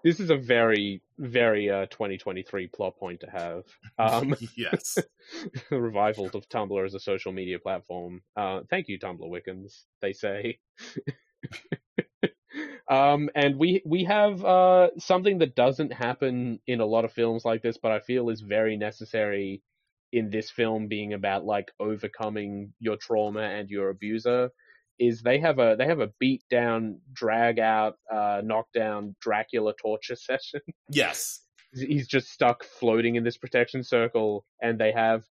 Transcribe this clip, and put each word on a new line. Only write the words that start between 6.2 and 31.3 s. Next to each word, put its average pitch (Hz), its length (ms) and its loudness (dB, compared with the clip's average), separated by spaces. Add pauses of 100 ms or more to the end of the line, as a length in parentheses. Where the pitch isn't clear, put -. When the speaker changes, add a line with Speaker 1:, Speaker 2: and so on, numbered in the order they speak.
Speaker 1:
of 98 160 -10
Tumblr 101 380 -4
as 98 80 -8
a 95 60 -10
social 95 320 -6
media 90 260 -8
platform. 90 640 -10 (140)
Uh, 95 240 -4 (100)
thank 185 180 -4
you, 98 100 -10
Tumblr 90 200 -12 (100)
Wiccans, 92 540 -14 (200)
they 98 100 -4
say. 104 500 -8
<laughs> - 60 -20 (2250)
Um, 143 480 4
and 143 220 2
we, 180 300 4
we 175 180 0
have, 202 400 2
uh, 185 440 8 (100)
something 185 400 2
that 143 180 2
doesn't 131 360 2
happen 123 760 -2
in 123 140 0
a 107 60 2
lot 113 200 2
of - 80 -8
films 117 300 0
like 113 180 0
this, 117 160 -2
but 113 140 0
I 104 80 0
feel 123 280 -2
is 107 140 -4
very 107 340 0
necessary 104 840 -4 (500)
in 110 160 0
this 107 220 -4
film, 110 360 -2
being 104 280 -6
about, 98 320 -2
like, 101 340 -4
overcoming 104 1000 -6
your 110 180 -4
trauma 107 440 -2
and 104 300 -6
your 98 180 -2
abuser, 113 640 -2 (480)
is 117 240 2
they 123 180 4
have 156 180 2
a, 113 200 6
they 131 80 2
have 160 140 2
a 104 200 -2
beat 131 300 2
down, 113 500 0 (120)
drag 117 460 2
out, 110 360 2 (180)
uh, 104 320 0
knock 110 300 -2
down 104 440 -2
Dracula 107 600 -2
torture 110 360 -6
<laughs> - 0 -
session. - 440 -8 (300)
Speaker 2:
Yes. 127 500 -2 (340)